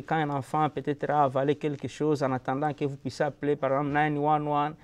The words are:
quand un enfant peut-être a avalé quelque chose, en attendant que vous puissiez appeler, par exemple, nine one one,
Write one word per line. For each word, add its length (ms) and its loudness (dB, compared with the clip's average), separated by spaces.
quand 140 -2
un 120 0
enfant 400 0
peut-être 400 -4
a 160 4
avalé 300 2
quelque 340 -4
chose, 340 0
en 100 2
attendant 420 -2
que 100 -4
vous 140 -4
puissiez 260 -4
appeler, 320 -2
par 140 0
exemple, 280 2
nine 200 2
one 280 2
one, 380 0